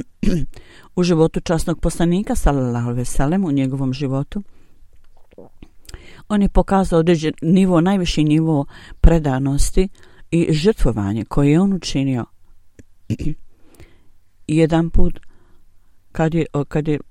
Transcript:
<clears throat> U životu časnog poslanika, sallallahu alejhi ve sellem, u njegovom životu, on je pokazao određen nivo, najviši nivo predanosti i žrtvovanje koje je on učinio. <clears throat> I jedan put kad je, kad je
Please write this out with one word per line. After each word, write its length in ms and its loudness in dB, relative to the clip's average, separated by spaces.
<clears throat> 760 -4
U 60 0
životu 380 2
časnog 400 -4
poslanika, 540 -2
sallallahu 520 -2
alejhi 120 -6
ve 60 -4
sellem, 400 0
u 80 -2
njegovom 400 -2
životu, 500 -6
on 140 0
je 60 2
pokazao 500 2
određen 340 2
nivo, 380 4
najviši 440 0
nivo 420 0
predanosti 880 2
i 220 0
žrtvovanje 720 0
koje 260 0
je 100 4
on 120 2
učinio. 520 -4
<clears throat> 80 -4
I 100 -2
jedan 340 2
put 300 6
kad 220 -2
je, 120 -2
kad 200 -4
je 120 -2